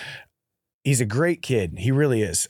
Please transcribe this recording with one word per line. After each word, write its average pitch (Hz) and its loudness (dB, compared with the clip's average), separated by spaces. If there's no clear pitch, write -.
he's 135 2
a 117 0
great 165 0
kid. 95 -2
He 113 0
really 135 2
is. 87 -2